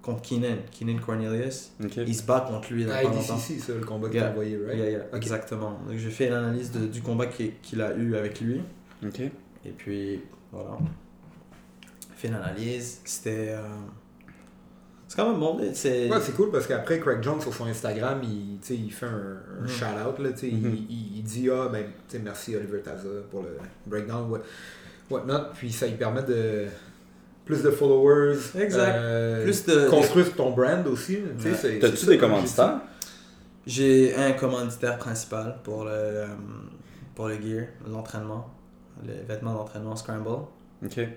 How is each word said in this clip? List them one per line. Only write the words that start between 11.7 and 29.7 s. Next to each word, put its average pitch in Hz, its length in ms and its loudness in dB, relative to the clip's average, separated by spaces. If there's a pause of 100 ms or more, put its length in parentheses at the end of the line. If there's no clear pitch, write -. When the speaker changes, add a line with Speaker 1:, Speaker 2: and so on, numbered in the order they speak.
Speaker 1:
Fait - 120 -8
une 113 60 -2
analyse. 113 720 -6
C'était, 110 460 -4
euh... 110 80 -6 (1500)
c'est - 100 -10
quand 214 140 4
même 202 100 2
bon, 160 180 2 (140)
c'est 123 380 2
Speaker 3:
Ouais, 220 100 6
c'est - 140 -2
cool 208 160 4
parce 127 160 0
qu'après, 135 320 0
Craig 117 240 2
Jones, 147 180 0
sur 120 140 -4
son 117 120 -6
Instagram, 113 580 -2
il, 101 360 -6
tu - 80 -18
sais, 127 60 -2
il 110 180 -4
fait - 140 -8
un, 98 320 -6 (220)
un - 20 -6
Speaker 1:
Mhm. 120 60 -4
Speaker 3:
shout-out, 120 500 -4
là, 139 140 -2
tu - 60 -8
sais, 135 160 -6
Speaker 2:
Mhm. 110 100 0
Speaker 3:
il, 110 260 -2
il, 107 280 -8
il 107 40 -8
dit, 117 260 0
ah, 127 220 2
ben, 110 140 -4 (240)
tu - 80 -10
sais, 113 80 -6
merci 104 320 -6
Oliver 101 240 -4
Taza 95 280 -10 (220)
pour 98 120 -8
le 85 140 -10 (300)
breakdown, 107 440 -4
what, 113 100 -2 (680)
whatnot, 135 440 -2
puis 120 160 -8
ça 120 160 -2
lui 113 80 -2
permet 113 280 -2
de, 113 440 0 (760)
plus 151 180 0
de 143 80 8
followers, 143 680 8 (200)
Speaker 1:
Exact. 185 380 4
Speaker 3:
euh, 117 480 0
Speaker 1:
Plus 190 240 2
de 147 240 8